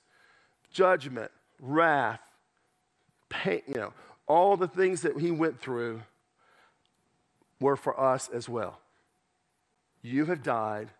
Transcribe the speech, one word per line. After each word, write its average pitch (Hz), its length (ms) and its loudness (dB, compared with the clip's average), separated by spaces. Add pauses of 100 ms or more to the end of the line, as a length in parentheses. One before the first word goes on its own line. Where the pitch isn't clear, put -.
(720)
judgment, 139 640 2 (280)
wrath, 143 600 2 (1080)
pain, - 380 -2
you 139 80 -8
know, 110 180 -6 (340)
all 180 300 4
the 180 120 0
things 185 340 0
that 156 160 -2
he 165 120 0
went 156 300 -2
through 117 420 -6 (1600)
were 135 160 4
for 135 220 -4
us 131 300 0
as 117 200 -8
well. 113 320 -6 (1200)
You 135 260 -2
have 165 160 -2
died, 110 580 -4